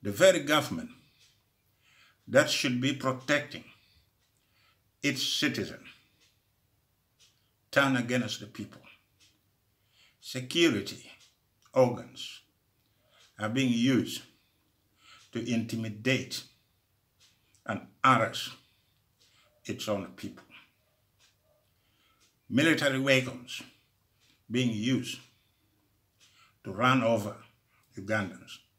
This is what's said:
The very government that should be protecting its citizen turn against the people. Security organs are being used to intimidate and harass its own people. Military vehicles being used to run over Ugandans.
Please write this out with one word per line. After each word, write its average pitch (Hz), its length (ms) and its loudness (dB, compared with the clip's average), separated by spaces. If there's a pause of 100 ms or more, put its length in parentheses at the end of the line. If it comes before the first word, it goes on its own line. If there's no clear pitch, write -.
The 101 100 -6
very 175 280 6
government 147 520 -2 (1400)
that 127 220 4
should 123 300 0
be 139 140 0
protecting 131 720 -4 (1400)
its 135 200 -2
citizen - 640 -4 (1900)
turn 139 260 4
against 117 420 -2
the 104 60 -14
people. - 360 -14 (1400)
Security 127 880 0 (640)
organs - 680 0 (960)
are 107 120 -4
being 127 240 2
used 117 480 2 (1120)
to 117 60 -6 (140)
intimidate 113 920 -2 (1200)
and 101 160 -8 (220)
harass 120 460 2 (1160)
its - 220 -8
own 98 180 -2 (100)
people. - 280 -14 (2000)
Military 139 500 4
vehicles 131 640 2 (880)
being 123 240 2
used 110 460 -2 (1400)
to 107 80 -12
run 123 320 2
over 110 320 0 (600)
Ugandans. 98 600 -6 (220)